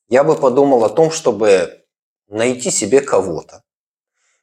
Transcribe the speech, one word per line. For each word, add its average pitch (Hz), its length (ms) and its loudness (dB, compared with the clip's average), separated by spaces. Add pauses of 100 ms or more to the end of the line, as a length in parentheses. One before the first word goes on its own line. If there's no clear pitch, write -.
я 127 160 2
бы 156 120 2
подумал 135 500 2
о 104 40 0
том, 160 220 0
чтобы 101 720 0 (420)
найти 123 440 -4
себе 120 300 0
кого-то, 90 640 -6 (800)